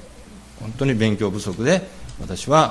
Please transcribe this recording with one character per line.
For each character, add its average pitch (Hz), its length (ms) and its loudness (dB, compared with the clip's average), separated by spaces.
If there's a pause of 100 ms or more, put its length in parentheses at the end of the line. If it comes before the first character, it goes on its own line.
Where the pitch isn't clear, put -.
(600)
本 110 160 -10
当 139 80 0
に 135 80 2
勉 107 240 4
強 104 140 0
不 104 80 -4
足 98 240 -4
で 175 180 4 (400)
私 - 280 -8
は 147 220 6